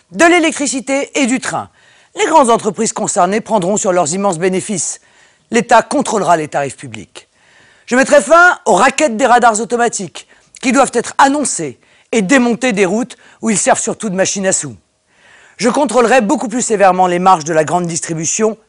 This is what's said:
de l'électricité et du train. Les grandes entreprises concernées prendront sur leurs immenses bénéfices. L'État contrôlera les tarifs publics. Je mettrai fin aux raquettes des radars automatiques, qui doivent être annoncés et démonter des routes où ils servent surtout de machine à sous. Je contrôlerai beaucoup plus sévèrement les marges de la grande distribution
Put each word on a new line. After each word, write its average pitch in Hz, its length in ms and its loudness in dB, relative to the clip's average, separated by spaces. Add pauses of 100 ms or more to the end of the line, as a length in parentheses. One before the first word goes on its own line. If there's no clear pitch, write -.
(140)
de 196 100 0
l'électricité 285 960 0
et 277 60 2
du 233 160 -2
train. 117 280 -8 (460)
Les 415 100 0
grandes 302 260 4
entreprises 214 420 -2
concernées 190 480 -2
prendront 202 340 -2
sur 196 160 -2
leurs 175 220 0
immenses 196 260 -2
bénéfices. 185 600 -4 (500)
L'État 226 300 4
contrôlera 202 560 0
les 156 100 -6
tarifs 143 300 -6
publics. 110 500 -18 (580)
Je 240 120 -2
mettrai 269 240 4
fin 339 420 4
aux 214 120 2
raquettes 233 420 0
des 262 80 2
radars 233 340 4
automatiques, 226 680 -4 (360)
qui 254 100 0
doivent 254 220 2
être - 240 -4
annoncés 269 640 -2 (320)
et 226 80 2
démonter 240 500 0
des 196 140 0
routes 214 320 -4 (240)
où 220 80 -2
ils 202 80 0
servent 247 200 2
surtout 220 320 -6
de 180 60 -6
machine 190 320 -2
à 185 60 0
sous. 127 240 -8 (800)
Je 220 120 0
contrôlerai 233 500 2
beaucoup 226 300 -2
plus 233 120 -6
sévèrement 185 460 2
les 175 100 0
marges 180 280 2
de 160 80 -4
la 156 100 4
grande 170 220 -2
distribution 170 720 -4 (120)